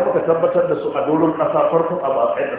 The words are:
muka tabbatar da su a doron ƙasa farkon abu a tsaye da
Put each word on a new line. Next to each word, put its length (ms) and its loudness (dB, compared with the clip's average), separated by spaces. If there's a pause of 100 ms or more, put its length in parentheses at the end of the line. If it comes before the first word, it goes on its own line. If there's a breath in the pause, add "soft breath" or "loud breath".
muka 240 0
tabbatar 400 2
da 80 -2
su 160 -4
a 160 -4
doron 320 2
ƙasa 320 2
farkon 320 0
abu 160 -2
a 160 0
tsaye 160 -4
da 80 -6